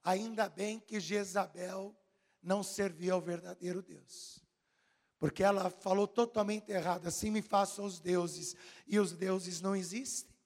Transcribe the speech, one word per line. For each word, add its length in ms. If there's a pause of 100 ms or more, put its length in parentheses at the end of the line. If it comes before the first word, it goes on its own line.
ainda 460
bem 300
que 200
Jezabel 960 (460)
não 220
servia 500
ao 80
verdadeiro 640
Deus. 560 (800)
Porque 240
ela 260
falou 380
totalmente 640
errado: 360
"Assim 220
me 120
façam 440
os 140
deuses", 560 (320)
e 120
os 140
deuses 480
não 140
existem. 600 (100)